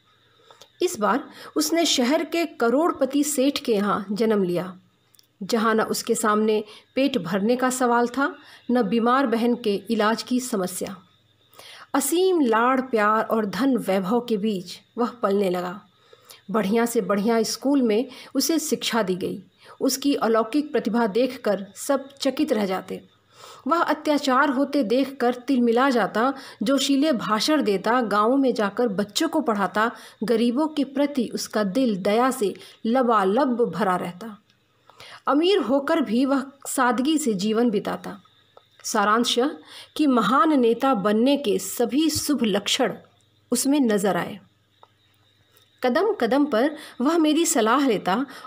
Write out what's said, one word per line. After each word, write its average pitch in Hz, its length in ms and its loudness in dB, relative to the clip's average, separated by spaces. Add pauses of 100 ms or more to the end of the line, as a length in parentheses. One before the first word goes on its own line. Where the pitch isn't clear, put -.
(800)
इस 349 180 -2
बार 208 300 0 (260)
उसने 320 300 0
शहर 285 400 2
के 339 200 -2
करोड़पति 285 760 0
सेठ 277 360 0
के 233 140 -2
यहाँ 196 380 0
जन्म 214 320 2
लिया, 175 340 -4 (680)
जहाँ 220 320 0
न 220 60 2
उसके 226 340 -2
सामने 214 480 0 (320)
पेट 269 220 2
भरने 196 380 0
का 254 140 0
सवाल 240 380 2
था, 277 280 -2 (360)
न 247 100 2
बीमार 233 460 2
बहन 240 280 2
के 220 200 -2
इलाज 214 480 -2
की 247 160 -2
समस्या। 190 580 -6 (960)
असीम 339 480 2
लाड़ 247 400 2
प्यार 220 420 2
और 214 220 0
धन 220 320 0
वैभव 202 520 0
के 220 80 0
बीच 190 420 -4 (180)
वह 233 100 0
पलने 196 420 0
लगा। 180 320 -6 (720)
बढ़िया 220 340 0
से 233 160 -2
बढ़िया 202 420 0
स्कूल 269 380 0
में 233 260 0 (280)
उसे 302 240 0
शिक्षा 226 440 -2
दी 185 120 -2
गई। 180 280 -8 (380)
उसकी 277 340 0
अलौकिक 226 560 0
प्रतिभा 233 360 0
देखकर 208 680 -2
सब 277 340 -4 (120)
चकित 269 320 0
रह 208 120 0
जाते। 185 360 -6 (640)
वह 330 140 2
अत्याचार 294 680 0
होते 277 340 0
देखकर 247 500 0
तिलमिला 247 560 2
जाता, 233 440 0 (300)
जोशीले 277 480 2
भाषण 214 500 0
देता, 214 400 0
गांवों 214 360 2
में 262 160 2
जाकर 220 340 -2
बच्चों 208 420 -2
को 320 120 0
पढ़ाता, 208 500 0 (320)
गरीबों 240 440 0
के 302 160 -2
प्रति 269 500 -2
उसका - 300 -4
दिल 208 340 0
दया 214 340 2
से 202 240 -2 (300)
लबालब 233 920 2
भरा 185 200 0
रहता। 185 460 -8 (840)
अमीर 339 300 4
होकर 277 440 0
भी 240 240 0
वह 262 260 0 (160)
सादगी 262 500 0
से 226 160 0
जीवन 220 360 0
बिताता। 180 520 -6 (640)
सारांश 220 540 0
यह 277 200 0 (400)
कि 302 100 2
महान 262 520 4
नेता 240 340 2
बनने 214 440 2
के 196 220 0
सभी 247 500 0
शुभ 294 340 -2
लक्षण 202 500 -2 (580)
उसमें 277 280 0
नजर 208 380 2
आए। 190 220 -6 (1400)
कदम 330 300 2
कदम 262 320 2
पर 262 300 0 (260)
वह 320 160 2
मेरी 311 280 4
सलाह 262 420 2
लेता 208 380 0 (220)